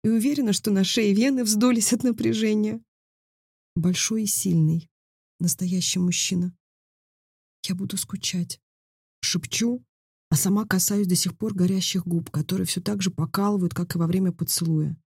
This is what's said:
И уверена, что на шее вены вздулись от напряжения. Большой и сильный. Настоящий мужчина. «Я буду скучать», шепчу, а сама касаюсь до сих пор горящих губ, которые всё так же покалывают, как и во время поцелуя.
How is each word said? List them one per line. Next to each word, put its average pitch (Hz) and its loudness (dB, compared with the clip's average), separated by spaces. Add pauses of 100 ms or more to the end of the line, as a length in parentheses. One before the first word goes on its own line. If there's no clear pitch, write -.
И - 4
уверена, 226 2
что - 0
на 190 4
шее 214 2
вены 254 2
вздулись 220 2
от 247 0
напряжения. 220 0 (920)
Большой 185 0
и - -2
сильный. 165 2 (520)
Настоящий 180 -2
мужчина. 180 0 (1120)
«Я 185 -2
буду 196 -6
скучать», - -6 (580)
шепчу, 233 -2 (460)
а 156 2
сама 202 2
касаюсь 202 0
до 180 2
сих - -2
пор 214 -4
горящих 185 0
губ, 170 -2
которые 180 -2
всё - -4
так 202 -4
же 185 0
покалывают, 196 0
как 175 -4
и - 0
во 170 2
время 180 2
поцелуя. 160 -2 (100)